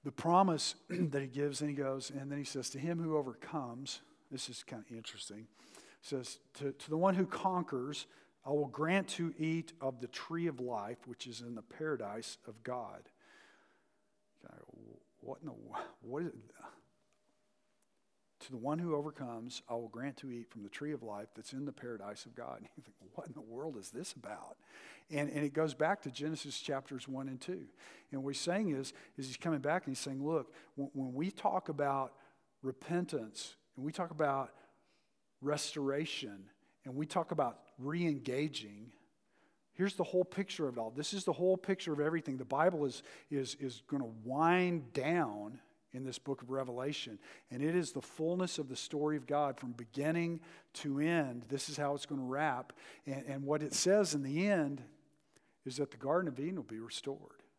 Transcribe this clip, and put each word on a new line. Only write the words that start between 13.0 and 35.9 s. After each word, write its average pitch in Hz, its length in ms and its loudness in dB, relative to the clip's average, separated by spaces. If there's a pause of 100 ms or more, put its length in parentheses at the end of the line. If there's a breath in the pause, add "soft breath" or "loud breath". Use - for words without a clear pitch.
Okay, - 160 -20 (640)
what - 180 -8
in 165 60 -14
the 131 80 -6
wo-, 110 240 -10 (240 loud breath)
what 127 220 -4
is 165 100 -4
it? - 220 -18 (1900 loud breath)
"To - 100 -12
the 131 60 -6
one 143 220 0
who 170 160 2
overcomes, 127 720 -4
I 117 60 0
will 117 120 -2
grant 120 300 -6
to 135 120 -10
eat 120 200 -8
from 110 140 -12
the 101 60 -10
tree 147 220 -6
of 131 100 -4
life 104 320 -8
that's - 200 -14
in 135 100 -4
the 139 80 -4
paradise 104 540 -8
of 117 100 -18
God." 123 220 -8
<laughs> - 0 -
And - 180 -14
you - 80 -14
think, - 120 -20 (180)
"What - 140 -8
in 135 60 -12
the 143 60 -10
world 123 380 -6
is 95 120 -10
this 147 220 -8
about?" - 460 -12 (540 loud breath)
And, 147 180 2
and 147 160 0
it 139 80 0
goes 156 200 4
back 175 300 2
to 131 80 -4
Genesis 147 480 -4
chapters 135 480 -4
one 135 200 -4
and 131 120 -6
two. 185 260 -6 (460 loud breath)
And 135 120 -2
what 139 100 0
he's - 80 -4
saying 190 280 4
is, 135 240 0 (240 loud breath)
is 131 100 -4
he's 123 100 -8
coming 160 220 2
back 151 260 2
and 135 100 -2
he's - 60 -6
saying, 135 240 -2
Look, 156 280 2 (220 loud breath)
when, 139 180 -2
when 131 200 -2
we 156 160 0
talk 202 400 2
about 139 440 0 (480 soft breath)
repentance, 135 960 -4 (200)
and 131 100 -6
we 147 60 0
talk 170 200 -2
about 139 420 2 (880 soft breath)
restoration, 139 1040 0 (400 soft breath)